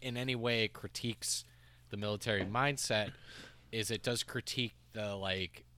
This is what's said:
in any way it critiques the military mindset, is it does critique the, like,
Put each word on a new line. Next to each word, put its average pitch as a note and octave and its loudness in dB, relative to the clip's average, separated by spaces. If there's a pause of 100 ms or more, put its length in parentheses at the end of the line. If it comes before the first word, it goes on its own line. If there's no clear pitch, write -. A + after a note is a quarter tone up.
in B2 -2
any B2+ 0
way A#2 4
it G#2+ 2
critiques - -4 (460)
the G#2+ -6
military G#2 2
mindset, A#2 2 (600)
is A2 0
it G#2+ -2
does A#2+ 2
critique - -2 (180)
the, G#2 -4
like, F#2+ -2 (120)